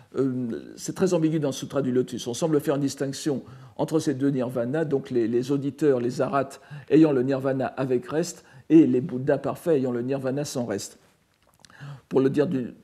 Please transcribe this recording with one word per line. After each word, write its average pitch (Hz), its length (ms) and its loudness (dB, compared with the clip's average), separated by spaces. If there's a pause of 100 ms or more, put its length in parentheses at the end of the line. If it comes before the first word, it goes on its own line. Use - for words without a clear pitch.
(160)
Euh, 120 580 -2
c'est - 220 -10
très 180 180 2
ambigu 160 240 2
dans 143 120 -2
le 131 40 -6
Sutra 139 280 -4
du 131 100 -2
Lotus. 123 340 -2
On 120 80 -4
semble 156 260 2
faire 147 140 0
une 139 60 -2
distinction 135 640 -4 (320)
entre 151 240 0
ces 151 140 0
deux 135 160 0
nirvanas, 127 540 -2
donc 139 260 -4
les, 120 180 2
les 123 240 0
auditeurs, 139 480 0
les 120 200 -2
arhats 135 400 -2 (300)
ayant 156 220 8
le 127 100 2
nirvana 135 440 0
avec 127 420 -2
reste, 165 360 -4 (240)
et 156 180 10
les 127 140 2
bouddhas 131 380 -2
parfaits 143 400 0
ayant 127 140 -2
le 120 100 -2
nirvana 131 420 -4
sans 127 220 -6
reste. 107 320 -8 (1120)
Pour - 120 2
le 135 80 4
dire 143 200 0
du, 123 240 -4 (120)